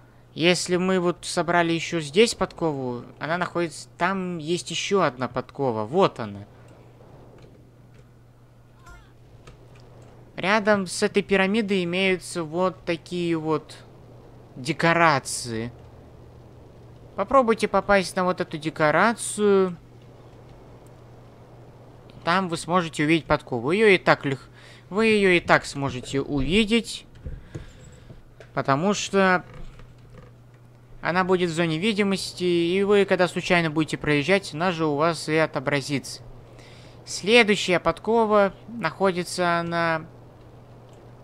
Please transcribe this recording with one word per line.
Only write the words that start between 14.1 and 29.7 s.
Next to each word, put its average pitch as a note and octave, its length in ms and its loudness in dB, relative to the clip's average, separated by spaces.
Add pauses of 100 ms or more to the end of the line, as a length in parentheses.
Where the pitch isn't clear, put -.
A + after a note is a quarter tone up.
декорации. C3+ 1160 0 (1400)
Попробуйте A3 520 2
попасть G3 480 2
на F#3 80 0
вот F3+ 180 0
эту E3 160 -8
декорацию. F#3 1200 2 (2500)
Там F3+ 260 0
вы E3 80 -4
сможете E3 460 -2
увидеть D#3 240 2
подкову. C3+ 420 -2
Её G#3+ 200 4
и F#3 100 6
так D3+ 260 2
лег-, C3+ 240 -6 (400)
вы G#3+ 160 0
её G#3 240 4
и F3 100 4
так F3 260 2
сможете C3+ 560 -6
увидеть. G3 840 0 (1500)
Потому C#3+ 400 0
что F#3+ 500 0 (1600)